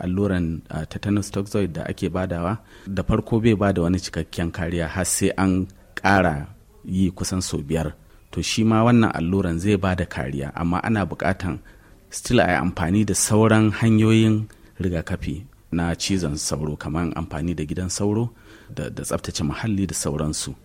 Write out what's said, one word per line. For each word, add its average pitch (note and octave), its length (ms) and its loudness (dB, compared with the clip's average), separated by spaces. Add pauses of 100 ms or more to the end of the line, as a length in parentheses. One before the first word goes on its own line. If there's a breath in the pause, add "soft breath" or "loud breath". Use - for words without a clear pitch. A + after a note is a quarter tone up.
alluran, F2+ 720 0
ah, D#2 180 -6
tetanus G#2 420 -2
toxoid G2 420 -2
da D2+ 120 -6
ake F#2 240 -4
badawa. F2+ 500 -2 (300 loud breath)
Da F#2+ 140 -2
farko A2 400 0
bai A2+ 120 6
ba G2+ 180 4
da F2+ 120 0
wani F2+ 160 2
cikakken - 500 -4
kariya E2+ 380 -4
har F#2 160 -2
sai - 320 0
an F#2 300 2 (280)
ƙara F2+ 520 2 (380)
yi F#2 280 2
kusan F#2 320 -4
sau D#2 160 -4
biyar. D#2 320 -2 (380 soft breath)
To - 120 -4
shi - 220 0
ma A2 220 4
wannan A#2+ 260 6
alluran F2 460 0
zai G2+ 180 2
ba F#2+ 180 0
da F2 120 0
kariya, C#2 480 -6
amma E2+ 280 0
ana G#2+ 220 0
buƙatan F2 540 -2 (520 soft breath)
still - 300 2
a F2 60 4
yi F2 100 2
amfani F2+ 480 0
da G2+ 100 0
sauran A2 600 4
hanyoyin A2 720 4 (340 loud breath)
rigakafi F2 640 -4 (280)
na E2+ 220 0
cizon E2+ 440 -2
sauro, D2+ 380 -4
kaman E2 360 -4
amfani E2+ 420 -4
da D#2 120 -4
gidan F2+ 240 -6
sauro G#2+ 400 0 (420 loud breath)
da, - 160 -8
da - 140 -10
tsaftace - 420 -6
muhalli G2 420 -2
da E2 80 -6
sauransu. D2+ 600 -4 (100)